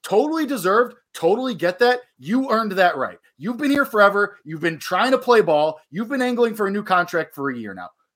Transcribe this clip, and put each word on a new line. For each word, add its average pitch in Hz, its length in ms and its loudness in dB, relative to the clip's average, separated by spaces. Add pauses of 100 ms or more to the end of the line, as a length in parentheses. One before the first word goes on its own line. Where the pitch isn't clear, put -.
Totally 302 420 0
deserved. 226 500 0 (180)
Totally 226 420 0
get 175 240 -4
that. 247 220 2 (160)
You 240 340 -2
earned 220 220 -2
that 180 240 2
right. 101 220 -6 (180)
You've 220 200 -8
been 285 140 0
here 285 140 2
forever. 202 580 2
You've 156 180 -10
been 165 180 -2
trying 214 320 0
to 262 60 2
play 240 240 4
ball. 156 380 2 (120)
You've 214 180 -8
been 262 120 -2
angling 240 340 0
for 208 120 -2
a 196 40 -2
new 208 120 -4
contract 175 520 -2
for 139 160 -4
a 123 60 -8
year 104 160 -10
now. 90 160 -14 (260)